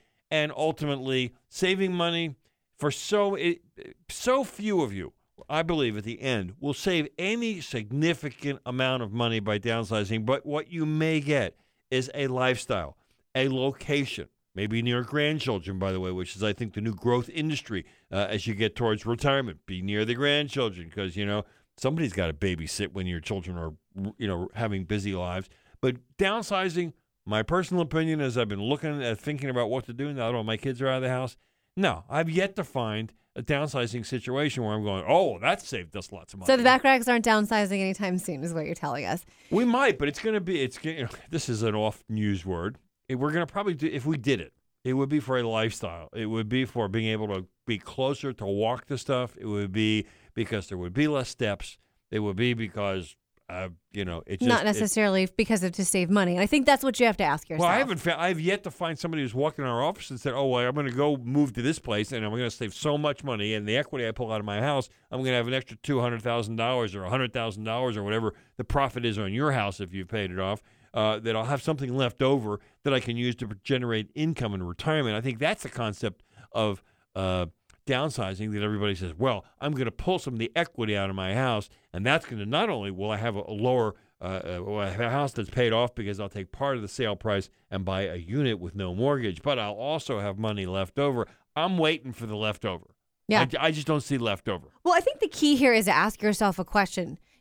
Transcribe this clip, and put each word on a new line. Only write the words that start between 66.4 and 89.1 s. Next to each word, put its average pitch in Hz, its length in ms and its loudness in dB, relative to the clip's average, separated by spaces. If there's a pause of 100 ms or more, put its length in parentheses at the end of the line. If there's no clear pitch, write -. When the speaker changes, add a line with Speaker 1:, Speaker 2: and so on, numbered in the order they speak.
Speaker 1:
dollars 113 400 0
or 98 80 -6
a 90 60 -6
hundred 123 240 0
thousand 110 320 -4
dollars 117 320 0
or 104 60 -4
whatever 107 300 0 (240)
the 127 60 -4
profit 123 420 0
is 110 120 2
on 98 160 -2
your 139 180 2
house 101 280 0
if 92 140 -8
you've 92 140 -6
paid 101 240 -2
it 92 80 -6
off, 98 220 -2 (320)
uh, 107 260 2
that 113 160 0
I'll 110 100 0
have 135 160 0
something 135 340 -2
left 131 280 0
over 120 360 2 (240)
that 139 100 2
I 127 60 4
can 117 180 -4
use 120 180 0
to 120 140 -8 (140)
generate 117 520 0
income 143 400 0
in 92 80 -2
retirement." 120 520 0
I 110 60 -2
think 123 180 -2
that's 165 240 0
the 131 60 -8
concept 107 540 -4 (300)
of, 107 280 0 (340)
uh, 92 320 0 (380)
downsizing 107 680 -2
that 104 100 -2
everybody 104 320 0
says, 87 220 -6
"Well, 113 260 0 (160)
I'm 147 140 -2
gonna 127 180 -2
pull - 280 0
some 131 140 -6
of 113 60 -4
the 113 160 -2
equity 117 400 0
out 98 140 0
of 95 60 -4
my 95 180 -2
house, 117 360 0 (240)
and 92 120 -2
that's 151 200 2
gonna, 104 200 -6
not 160 240 0
only 104 220 -2
will 98 200 -2
I 107 60 0
have 110 180 -2
a, 101 60 -4
a - 100 -8
lower, 110 440 2 (260)
uh, - 40 -10 (340)
uh, 90 40 -8
will 104 160 -4
I 101 100 0
have 92 120 -4
a 117 80 0
house 135 240 -2
that's 107 160 -6
paid 120 240 4
off 120 200 2
because 101 260 -6
I'll 101 100 -6
take 95 240 -10
part 135 240 -2
of 113 40 -4
the 104 60 -8
sale 104 300 -2
price 98 320 0 (200)
and 95 140 -4
buy 95 200 0
a 87 120 -4
unit 104 440 0
with 82 160 -10
no 92 200 -4
mortgage, 117 460 0